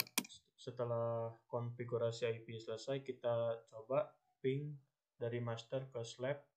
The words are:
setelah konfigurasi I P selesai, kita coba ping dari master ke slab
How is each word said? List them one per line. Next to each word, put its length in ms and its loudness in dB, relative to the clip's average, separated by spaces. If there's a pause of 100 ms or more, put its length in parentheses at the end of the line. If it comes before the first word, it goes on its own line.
(560)
setelah 800 0 (160)
konfigurasi 800 2
I 160 -2
P 160 -6
selesai, 400 -2
kita 640 0
coba 400 0 (320)
ping 320 2 (480)
dari 240 0
master 480 -2
ke 160 -4
slab 320 -2 (180)